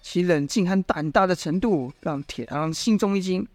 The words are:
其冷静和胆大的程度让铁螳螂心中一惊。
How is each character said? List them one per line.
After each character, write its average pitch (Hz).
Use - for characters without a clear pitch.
其 -
冷 160
静 180
和 190
胆 156
大 190
的 185
程 165
度 151
让 147
铁 -
螳 -
螂 156
心 214
中 202
一 190
惊。 185